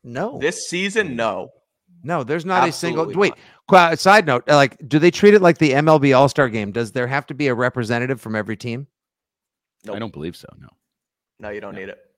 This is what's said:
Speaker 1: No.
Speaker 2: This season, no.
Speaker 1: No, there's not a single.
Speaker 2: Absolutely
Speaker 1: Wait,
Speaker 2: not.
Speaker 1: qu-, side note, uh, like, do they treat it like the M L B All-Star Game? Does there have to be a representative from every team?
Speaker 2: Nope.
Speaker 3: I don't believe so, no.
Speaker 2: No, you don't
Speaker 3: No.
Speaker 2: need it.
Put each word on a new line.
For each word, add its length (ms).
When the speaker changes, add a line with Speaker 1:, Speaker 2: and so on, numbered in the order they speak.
Speaker 1:
No. 360
Speaker 2:
This 300
season, 480
no. 320
Speaker 1:
No, 220
there's 220
not 200
a 60
single. 380
Speaker 2:
Absolutely 100
Speaker 1:
Wait, 20
Speaker 2:
not. 240
Speaker 1:
qu-, 60
side 280
note, 240
uh, 60
like, 220
do 120
they 120
treat 220
it 80
like 160
the 160
M 160
L 100
B 140
All-Star 340
Game? 240
Does 220
there 140
have 200
to 60
be 140
a 60
representative 680
from 120
every 220
team? 320
Speaker 2:
Nope. 140
Speaker 3:
I 20
don't 140
believe 240
so, 100
no. 120
Speaker 2:
No, 80
you 100
don't 140
Speaker 3:
No. 80
Speaker 2:
need 80
it. 80